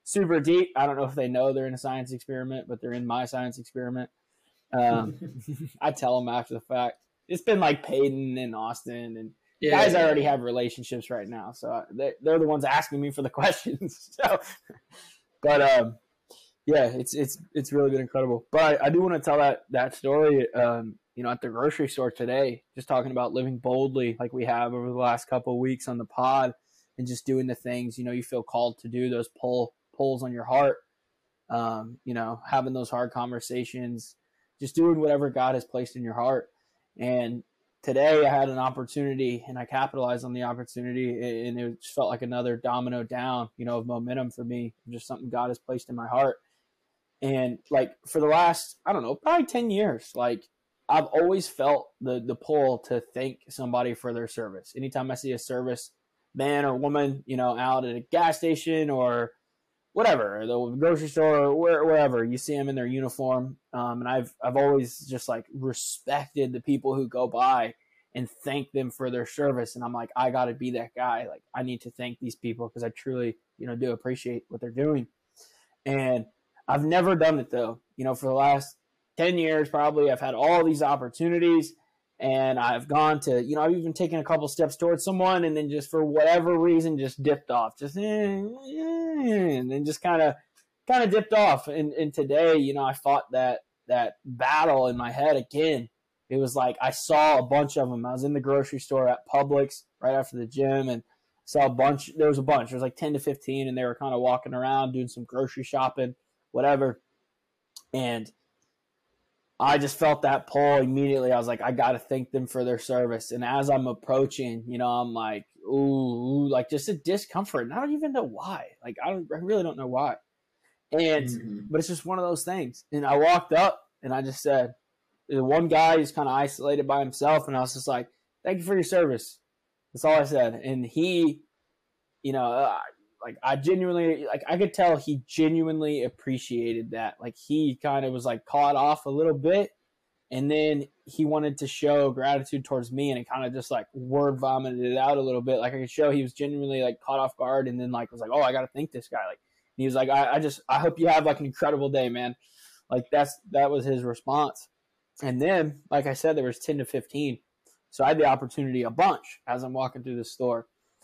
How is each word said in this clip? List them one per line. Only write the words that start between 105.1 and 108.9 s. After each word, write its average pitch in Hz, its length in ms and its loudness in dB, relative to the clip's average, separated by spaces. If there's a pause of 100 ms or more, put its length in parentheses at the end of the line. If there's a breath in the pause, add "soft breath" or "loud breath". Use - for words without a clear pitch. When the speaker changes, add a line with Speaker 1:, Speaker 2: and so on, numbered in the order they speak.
Speaker 1:
grocery 131 400 -6
shopping, 131 500 -4 (380)
whatever. 135 480 2 (920)
And 120 380 -4 (1300)